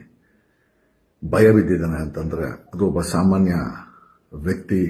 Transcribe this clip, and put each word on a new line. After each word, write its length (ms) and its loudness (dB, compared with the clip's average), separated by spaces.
ಭಯ 260 6
ಬಿದ್ದಿದ್ದಾನೆ 460 2
ಅಂತಂದ್ರೆ 500 -6
ಅದು 400 -6
ಒಬ್ಬ 140 -2
ಸಾಮಾನ್ಯ 540 2
ವ್ಯಕ್ತಿ. 580 -4